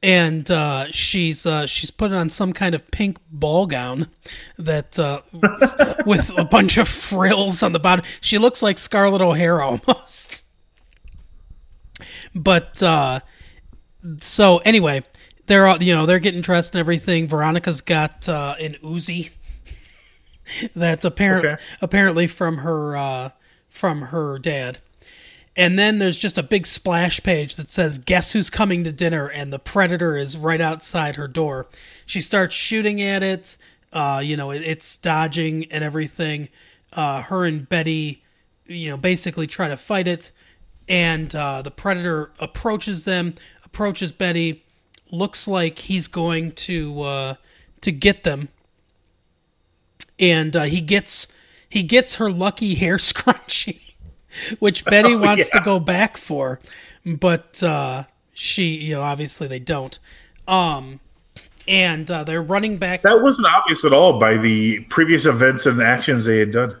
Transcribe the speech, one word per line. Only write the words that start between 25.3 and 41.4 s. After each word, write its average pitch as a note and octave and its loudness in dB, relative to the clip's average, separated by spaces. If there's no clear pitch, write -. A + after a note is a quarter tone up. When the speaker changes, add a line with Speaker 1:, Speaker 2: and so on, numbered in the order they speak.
Speaker 1:
And F3+ 4
then G#3 4
there's F#3 0
just G3+ -4
a E3+ -2
big F3+ 0
splash F3 0
page D3+ -2
that D3+ -14
says, D#3 -2
"Guess E3+ 0
who's G#3+ 0
coming F#3 0
to D#3+ -6
dinner?" D#3 -2
And C#3+ -10
the C#3 -10
Predator F3 0
is C#3 -6
right D#3+ -2
outside D#3+ -4
her D3 -10
door. C3+ -4
She - -6
starts F#3 0
shooting G#3 -2
at G3 -2
it. F#3+ -6
Uh, C#3 -2
you D3 -4
know, C#3 -8
it, C#3+ -8
it's D#3+ -8
dodging D#3+ -2
and D3+ -6
everything. D3+ -6
Uh, C#3 -4
her F#3 -4
and D#3 -4
Betty, D#3 -4
you E3+ -10
know, C#3 -8
basically E3+ -2
try E3 -6
to C#3+ -6
fight F#3+ -2
it. E3+ -6
And, E3 0
uh, C#3 -6